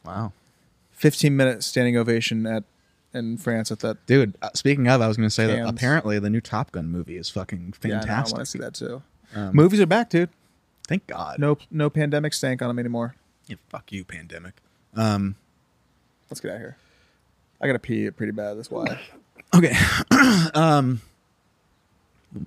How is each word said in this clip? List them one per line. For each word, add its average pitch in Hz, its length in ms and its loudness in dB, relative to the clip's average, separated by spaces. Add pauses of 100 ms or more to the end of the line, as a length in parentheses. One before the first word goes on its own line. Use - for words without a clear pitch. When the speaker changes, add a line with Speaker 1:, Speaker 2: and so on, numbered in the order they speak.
Speaker 1:
Wow. 101 280 -8 (580)
Speaker 2:
Fifteen 147 440 2
minute 131 280 2
standing 123 340 0
ovation 113 480 0
at, 110 180 -4 (500)
in 117 240 -6
France 113 340 -4
at 110 80 -8
that. 110 260 -6
Speaker 1:
Dude, 120 360 4
uh, 104 120 -8
speaking 139 340 2
of, 127 140 6
I 110 60 2
was 110 100 0
gonna 110 140 2
say 110 160 2
that 113 100 2
Speaker 2:
Cans. 117 140 -4
Speaker 1:
apparently 117 480 0
the 101 100 0
new 113 120 0
Top - 300 -4
Gun 82 180 -6
movie 85 280 -8
is 82 120 -10
fucking 92 440 -10 (100)
Speaker 2:
Yeah, 110 60 -2
I - 0 -
know, 107 80 -2
I - 40 -4
Speaker 1:
fantastic. 113 340 -4
Speaker 2:
wanna 123 100 -8
see - 140 -10
that 117 160 -10
too. 123 260 -10 (340)
Speaker 1:
Um, 101 200 -6
Speaker 2:
Movies 185 260 8
are 185 60 4
back, 220 240 2
dude. 175 180 0 (580)
Speaker 1:
Thank 185 200 -4
God. - 320 -8
Speaker 2:
No, 147 180 2 (140)
no 151 180 0
pandemic 147 460 -2
stank 127 260 -4
on 123 80 -2
'em 120 100 -4
anymore. 120 360 -4 (320)
Speaker 1:
Yeah, 98 80 -16 (140)
fuck - 220 -18
you, 98 140 -10
pandemic. 85 560 -18 (340)
Um, 101 400 0 (920)
Speaker 2:
Let's - 120 -14
get - 100 -8
out 92 40 -10
of 113 60 -14
here. 127 160 -16 (840)
I 143 60 -2
gotta 123 120 0
pee 107 320 -4
pretty 107 200 -6
bad. 104 260 -8
That's 113 140 -16
why. 113 280 -6 (560)
Speaker 1:
Okay. 165 180 6 (380)
<clears throat> 233 440 6
Um, 143 460 4 (1500)